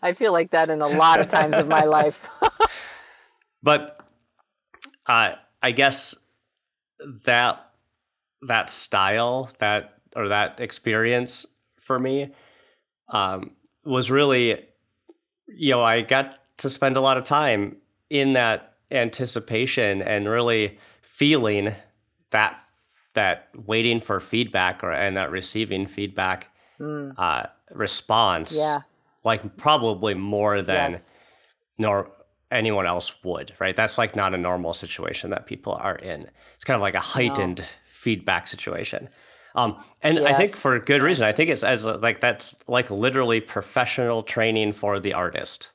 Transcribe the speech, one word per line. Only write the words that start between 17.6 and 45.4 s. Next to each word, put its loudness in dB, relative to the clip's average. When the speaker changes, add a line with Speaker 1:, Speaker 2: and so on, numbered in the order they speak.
Speaker 2:
in 2
that 0
anticipation -2
and -2
really 0
feeling 0
that, 2
that 0
waiting 0
for -4
feedback -2
or, -4
and -2
that -4
receiving -6
feedback, -6
Speaker 1:
Mm. -10
Speaker 2:
uh, -2
response, 0
Speaker 1:
Yeah. -2
Speaker 2:
like, -2
probably 0
more 0
than 0
Speaker 1:
Yes. -12
Speaker 2:
nor-, -2
anyone 0
else -4
would, -8
right? -2
That's, 0
like, -2
not 0
a -4
normal -4
situation -8
that -6
people -10
are -6
in. -12
It's -20
kind 0
of 0
like 0
a 0
Speaker 1:
No. -2
Speaker 2:
heightened -2
feedback -2
situation. -8
Um, -2
and 2
I 4
think 4
Speaker 1:
Yes. -12
Speaker 2:
for 2
good 2
reason. 2
Speaker 1:
Yes. 2
Speaker 2:
I -2
think 2
it's -2
as, 0
like, -2
that's, -2
like, 0
literally 0
professional -2
training 0
for -2
the -4
artist. -6